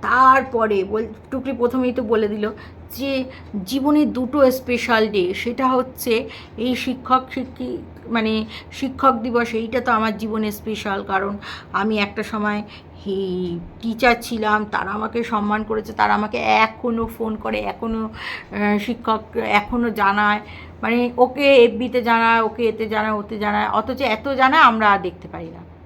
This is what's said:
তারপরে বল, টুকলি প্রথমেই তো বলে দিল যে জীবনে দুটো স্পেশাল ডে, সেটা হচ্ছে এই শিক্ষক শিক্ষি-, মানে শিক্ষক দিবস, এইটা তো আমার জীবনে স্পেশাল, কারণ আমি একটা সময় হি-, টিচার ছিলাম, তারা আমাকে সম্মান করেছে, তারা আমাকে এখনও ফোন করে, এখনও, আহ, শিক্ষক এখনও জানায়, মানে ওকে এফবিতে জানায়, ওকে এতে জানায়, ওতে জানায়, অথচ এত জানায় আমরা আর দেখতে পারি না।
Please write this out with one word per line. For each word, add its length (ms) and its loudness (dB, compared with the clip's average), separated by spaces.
তারপরে 800 4
বল, 240 -2
টুকলি 220 -4
প্রথমেই 400 0
তো 100 -2
বলে 240 2
দিল 220 -2
যে 280 -2
জীবনে 400 2
দুটো 460 4
স্পেশাল 560 0
ডে, 260 0
সেটা 340 -2
হচ্ছে 640 0
এই 180 -2
শিক্ষক 480 -2
শিক্ষি-, 760 -10
মানে 340 0
শিক্ষক 400 0
দিবস, 420 0
এইটা 280 -2
তো 100 0
আমার 260 0
জীবনে 340 -2
স্পেশাল, 520 -6
কারণ 340 -2
আমি 240 0
একটা 260 -2
সময় 400 -4
হি-, 540 -4
টিচার 400 2
ছিলাম, 440 -2
তারা 260 -4
আমাকে 320 -4
সম্মান 400 -2
করেছে, 300 -4
তারা 200 2
আমাকে 240 -2
এখনও 680 0
ফোন 280 -6
করে, 240 -4
এখনও, 460 -4
আহ, 760 -4
শিক্ষক 580 -4
এখনও 520 0
জানায়, 500 2
মানে 360 2
ওকে 380 6
এফবিতে 480 6
জানায়, 380 4
ওকে 280 0
এতে 200 -4
জানায়, 240 0
ওতে 260 -6
জানায়, 300 0
অথচ 320 -2
এত 260 -2
জানায় 340 4
আমরা 300 6
আর 80 4
দেখতে 280 -8
পারি 180 -12
না। 280 -16